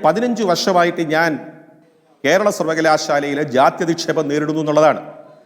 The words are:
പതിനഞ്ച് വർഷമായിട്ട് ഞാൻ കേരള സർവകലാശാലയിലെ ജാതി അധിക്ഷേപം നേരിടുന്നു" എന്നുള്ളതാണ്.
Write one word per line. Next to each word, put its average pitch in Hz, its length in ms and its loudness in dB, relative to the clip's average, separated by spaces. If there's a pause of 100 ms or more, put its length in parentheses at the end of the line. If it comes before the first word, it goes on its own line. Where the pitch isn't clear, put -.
പതിനഞ്ച് 226 380 0
വർഷമായിട്ട് 175 580 0
ഞാൻ 156 380 0 (840)
കേരള 190 240 2
സർവകലാശാലയിലെ 156 960 0
ജാതി 147 400 2
അധിക്ഷേപം 165 440 -2
നേരിടുന്നു" 151 340 -2
എന്നുള്ളതാണ്. 151 520 2 (320)